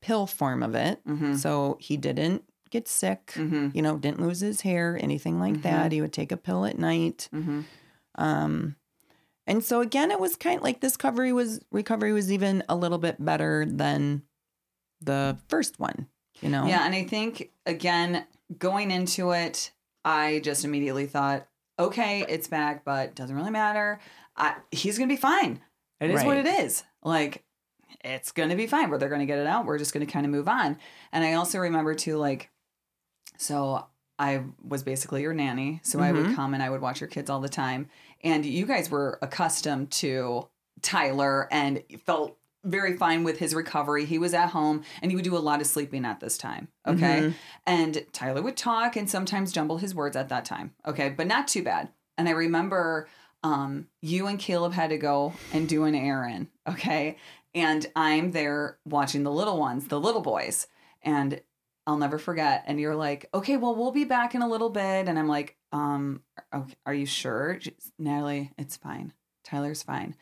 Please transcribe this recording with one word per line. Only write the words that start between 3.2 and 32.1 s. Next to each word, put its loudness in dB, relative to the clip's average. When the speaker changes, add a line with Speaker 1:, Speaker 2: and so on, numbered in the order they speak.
Speaker 2:
Mm-hmm. 0
Speaker 1:
you 2
know, 2
didn't -2
lose 0
his -2
hair, 2
anything 0
like 2
Speaker 2:
Mm-hmm. -2
Speaker 1:
that. 2
He 2
would -2
take -4
a -4
pill -2
at -2
night. 0
Speaker 2:
Mm-hmm. -2
Speaker 1:
Um, 0
and 2
so 2
again, 2
it 0
was 0
kind 0
of -6
like 0
this 2
recovery 0
was, 0
recovery 0
was 2
even 2
a 2
little 0
bit -2
better 2
than 0
the 0
first 0
one, -6
you -2
know? 2
Speaker 2:
Yeah, 4
and 2
I 0
think, -4
again, 0
going 0
into 0
it, -2
I 2
just 0
immediately 0
thought, 0
"Okay, 0
it's -4
back, -2
but -2
doesn't -8
really -4
matter. 0
I, 2
he's -2
gonna 2
be 2
fine. 2
It 0
is 4
what 4
Speaker 1:
Right. 2
Speaker 2:
it 4
is. -2
Like, 0
it's -8
gonna 2
be 0
fine, 2
but 0
they're 0
gonna 0
get 0
it 0
out. 0
We're 0
just -2
gonna -2
kinda 0
move 0
on." 2
And 0
I 2
also 0
remember, 2
too, -2